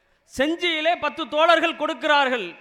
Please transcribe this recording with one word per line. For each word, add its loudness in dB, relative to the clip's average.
செஞ்சியிலே 0
பத்து -4
தோழர்கள் 2
கொடுக்கிறார்கள், 0